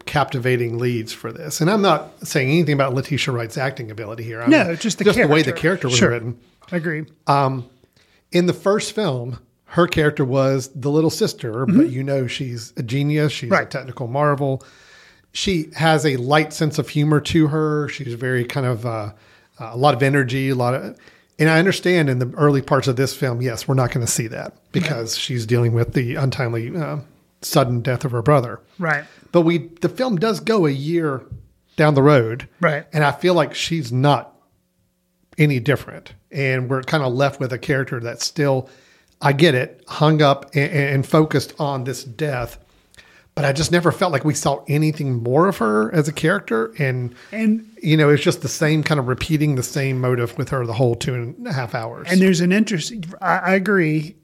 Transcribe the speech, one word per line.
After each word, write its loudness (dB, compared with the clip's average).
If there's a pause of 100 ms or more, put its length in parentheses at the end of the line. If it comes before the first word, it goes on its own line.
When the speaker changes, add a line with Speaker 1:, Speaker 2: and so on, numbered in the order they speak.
Speaker 1:
captivating -2
leads -4
for -12
this. -8
And 2
I'm 2
not 2 (140)
saying 0
anything 2
about 0
Letitia -2
Wright's -6
acting -6
ability -12
here. -10
I'm 0
Speaker 2:
No, 4
just -4
the -4
Speaker 1:
just 4
the 4
way 6
the 2
Speaker 2:
character. -6
Speaker 1:
character 0
was 0
Speaker 2:
Sure. 4
Speaker 1:
written. -6 (320)
Speaker 2:
Agreed. -6 (160)
Speaker 1:
Um, 2 (680)
in 2
the 0
first 0
film, -4 (240)
her 2
character 2
was 0
the -4
little 4
sister, -4
Speaker 2:
Mm-hmm. 4
Speaker 1:
but 4
you -4
know -2
she's -8
a -6
genius. 0
She's -6
a 2
Speaker 2:
Right. -2
Speaker 1:
technical -8
marvel. 0 (720)
She -2
has 4
a 0
light 0
sense -2
of -2
humor 2
to 2
her. -2
She's -10
very -2
kind -4
of, -2
uh, -6 (480)
a -14
lot 4
of 0
energy, 0
a 0
lot 0
of, -8 (420)
and 4
I 4
understand 2
in 0
the -2
early 4
parts 0
of 0
this 0
film, -4
yes, -6
we're 2
not 2
gonna -2
see -2
that -10 (180)
because -4
Speaker 2:
Right. -6
Speaker 1:
she's -4
dealing 2
with 0
the -2
untimely, -4
uh, -6 (440)
sudden 0
death -4
of -2
her -4
brother. 2 (180)
Speaker 2:
Right. -2 (280)
Speaker 1:
But 6
we, 2 (120)
the 0
film -2
does 0
go 2
a 2
year -2 (540)
down 4
the 6
road. 4 (120)
Speaker 2:
Right. 0
Speaker 1:
And 2
I 4
feel 2
like 2
she's -4
not 2 (1040)
any 4
different. -4 (180)
And -2
we're -2
kinda 0
left 0
with -4
a -6
character -4
that's -8
still, -2 (540)
I 4
get 4
it, -4
hung 2
up 2
and, 0
and 0
focused 0
on -4
this -8
death. -8 (840)
But 0
I 2
just -2
never 2
felt -2
like -2
we 2
saw -2
anything 0
more 4
of -4
her 0
as 2
a -6
character. -2
And, -4 (180)
Speaker 2:
And 0 (160)
Speaker 1:
you 4
know, 6
it's 6
just 0
the -4
same 0
kind 0
of -2
repeating 0
the -2
same -2
motive 0
with -4
her -2
the -6
whole 4
two -4
and -8
a -6
half -4
hours. -8
Speaker 2:
And 6
there's 4
an 4
interest, 0 (280)
I, 2
I 2
agree. 0